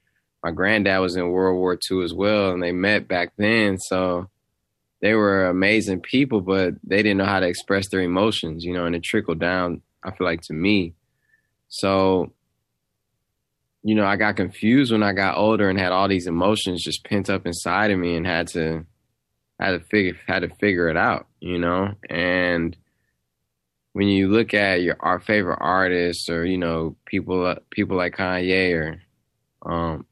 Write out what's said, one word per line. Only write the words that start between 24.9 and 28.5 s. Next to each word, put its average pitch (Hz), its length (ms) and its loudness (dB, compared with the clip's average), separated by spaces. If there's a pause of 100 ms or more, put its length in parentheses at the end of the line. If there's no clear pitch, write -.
our 90 180 0
favorite 98 420 0
artists 87 720 0
or, 85 140 -2
you 92 140 0
know, 82 360 -2 (120)
people, 92 380 -2
uh, 90 120 -2 (140)
people 101 260 -2
like 90 200 -2
Kanye 92 580 0